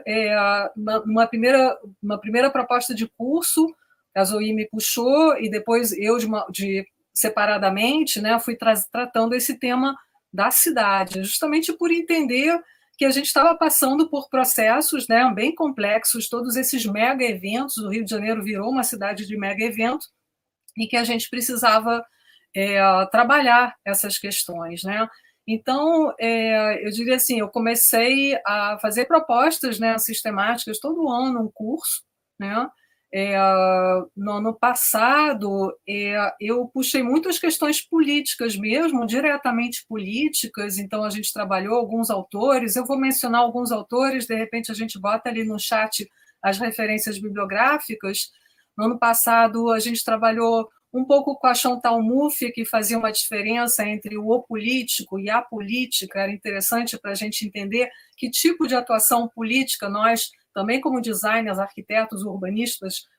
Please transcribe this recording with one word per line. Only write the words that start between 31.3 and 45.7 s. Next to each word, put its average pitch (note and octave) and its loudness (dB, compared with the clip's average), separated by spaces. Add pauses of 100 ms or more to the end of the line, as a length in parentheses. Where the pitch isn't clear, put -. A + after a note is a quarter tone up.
um G#3+ -4
curso, B3 -6 (360)
né? G#3+ -4 (480)
É, G3 0 (800)
no G3+ -4
ano G#3+ -2
passado, A3+ 2 (160)
é, G3+ -2
eu A#3+ -2
puxei C4 0
muito D4 0
as E4+ -2
questões D#4+ 0
políticas C#4+ 0
mesmo, A#3+ 0
diretamente B3 -2
políticas, G#3+ -4
então G#3+ -4
a G#3 -4
gente G#3+ -6
trabalhou G3 -2
alguns A3+ -2
autores, A3 0
eu B3 -2
vou C4 -2
mencionar B3+ 2
alguns A#3+ 0
autores, B3 -2
de A3+ -4
repente A3+ -6
a - -8
gente A3 -8
bota G#3+ -2
ali A3+ -4
no G#3+ -4
chat - -2 (340)